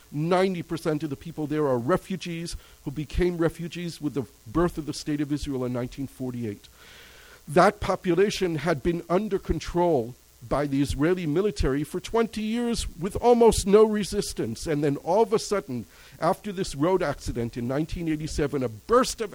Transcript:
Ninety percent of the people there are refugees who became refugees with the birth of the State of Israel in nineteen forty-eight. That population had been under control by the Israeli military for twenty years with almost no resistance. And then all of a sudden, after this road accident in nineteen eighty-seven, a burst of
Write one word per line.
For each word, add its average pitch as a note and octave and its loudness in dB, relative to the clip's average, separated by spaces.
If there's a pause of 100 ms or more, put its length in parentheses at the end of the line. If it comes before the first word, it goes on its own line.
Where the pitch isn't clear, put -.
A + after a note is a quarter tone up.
(100)
Ninety F3 0
percent D#3 -4
of D#3 -4
the C#3 -6
people D#3 -8
there D3+ 0
are B2+ 2
refugees E3+ -2 (280)
who D3+ -6
became E3+ -2
refugees E3+ -4
with D3 -4
the C3 -2 (200)
birth E3 0
of D3 -8
the C#3+ -6
State D3 -4
of D3 -2
Israel C3+ -4
in B2 -2
nineteen B2+ -6
forty-eight. A#2+ -8 (800)
That F3+ 6
population F#3 0
had D3+ -2
been E3+ 0
under G3 0
control D#3+ 0 (340)
by D3 0
the C#3 0
Israeli D#3+ 2
military D3+ 0
for F3+ -8
twenty A3+ -2
years A#3 -2 (120)
with F#3+ -4
almost A#3 6
no G#3 8
resistance. G3 -2
And D3 0
then C#3+ 2
all F#3+ 2
of G#3+ 0
a G#3 4
sudden, C3 -4 (340)
after F#3 -2
this F3+ -6
road F3+ 2
accident A#2+ -4
in A#2+ -4
nineteen D#3+ -2
eighty-seven, D3+ -2
a A#2+ -2
burst G#3+ 2
of G3+ -8